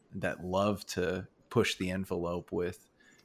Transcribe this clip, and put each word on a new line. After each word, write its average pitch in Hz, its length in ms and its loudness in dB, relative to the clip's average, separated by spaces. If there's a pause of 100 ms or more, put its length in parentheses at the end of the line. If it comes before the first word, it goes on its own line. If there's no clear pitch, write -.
(140)
that 90 280 -4
love 95 440 2
to 92 400 -2 (240)
push - 260 4
the 92 140 -2
envelope 90 600 -2
with, 92 380 -2 (360)